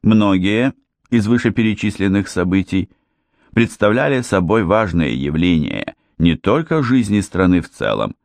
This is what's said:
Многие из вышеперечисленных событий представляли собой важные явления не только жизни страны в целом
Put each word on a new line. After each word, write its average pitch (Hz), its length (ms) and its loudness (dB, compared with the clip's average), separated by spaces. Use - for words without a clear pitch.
Многие 104 720 2
из 110 160 0
вышеперечисленных 107 1000 -2
событий 92 640 -2
представляли 123 720 0
собой 98 420 0
важные 85 500 0
явления 76 800 -2
не 82 180 2
только 160 460 0
жизни 113 380 2
страны 90 400 0
в 78 100 -12
целом 52 440 -4